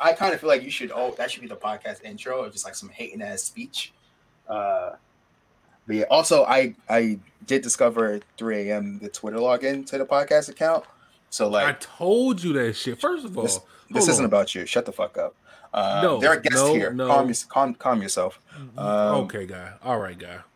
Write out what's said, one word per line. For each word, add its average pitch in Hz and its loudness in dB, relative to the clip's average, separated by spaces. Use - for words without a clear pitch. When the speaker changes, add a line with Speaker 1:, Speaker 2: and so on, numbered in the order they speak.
Speaker 1:
I 160 4
kinda 170 0
feel 156 -4
like 170 4
you 131 -10
should, - -8
oh, 123 -4
that 120 -4
should - -12
be 120 -16
the 104 -12
podcast 107 -8
intro, 117 -6
or 104 -12
just, - -10
like, - -16
some - -14
hating 117 -12
ass 190 -8
speech. - -10
Uh, 101 -2
but 107 -2
yeah, 107 2
also, 156 6
I, 127 2
I 113 2
did 135 2
discover 117 2
at 104 -8
three 107 -4
A 104 0
M 101 -6
the 104 -12
Twitter 110 -8
login 131 0
to 139 -6
the 135 -2
podcast 143 2
account. 160 0
So, 107 0
like, 104 2
Speaker 2:
I 143 2
told 214 0
you 170 0
that 117 0
shit. - -6
First 311 -2
of 190 -10
all, 117 -2
Speaker 1:
this, - -2
this 127 2
Speaker 2:
hold 165 2
Speaker 1:
isn't 139 4
Speaker 2:
on. 110 2
Speaker 1:
about 101 2
you. 90 -6
Shut - 0
the - -10
fuck - -6
up. - -4
Uh, 98 0
Speaker 2:
No, 156 2
Speaker 1:
they're 143 6
a - 2
guest 127 0
Speaker 2:
no, 139 4
Speaker 1:
here. 117 0
Speaker 2:
no. 127 -2
Speaker 1:
Calm 139 4
your-, 117 -2
calm, 135 0
calm 120 0
yourself. 92 -4
Speaker 2:
Mm, 127 -16
Speaker 1:
Um, 104 2
Speaker 2:
okay, 101 -8
guy. 92 -14
All 123 -2
right, 92 -8
guy. 90 -16